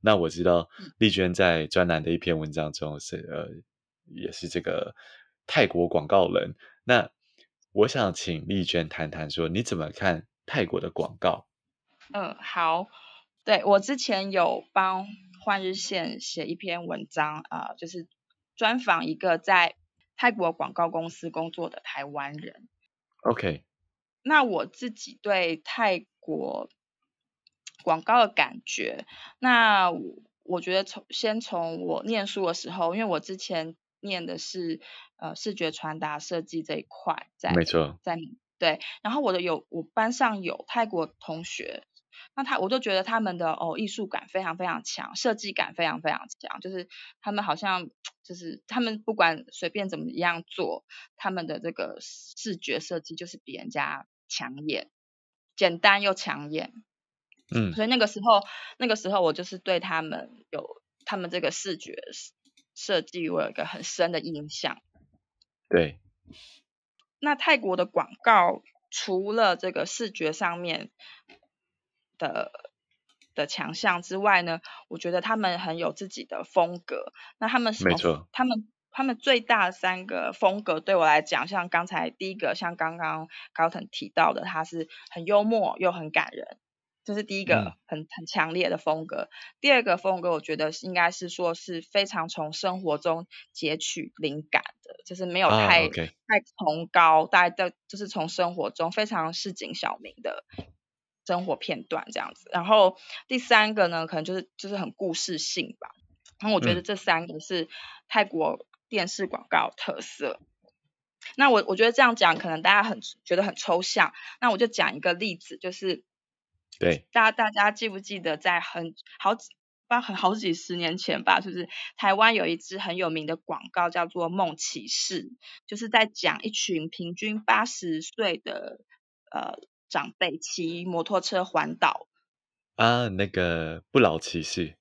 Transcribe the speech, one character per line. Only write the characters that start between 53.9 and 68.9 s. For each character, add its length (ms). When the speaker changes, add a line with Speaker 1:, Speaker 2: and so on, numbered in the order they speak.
Speaker 2:
抢 260
眼， 220
简 240
单 220
又 120
抢 380
眼。 200
Speaker 1:
嗯。 180
Speaker 2:
所 120
以 20
那 120
个 80
时 160
候， 200
那 80
个 100
时 140
候 100
我 120
就 120
是 140
对 220
他 220
们 280
有， 320
他 120
们 140
这 100
个 100
视 260
觉 200
设 280
计 260
我 140
有 80
一 20
个 120
很 180
深 300
的 80
印 280
象。 340
Speaker 1:
对。 300
Speaker 2:
那 160
泰 240
国 180
的 100
广 220
告 400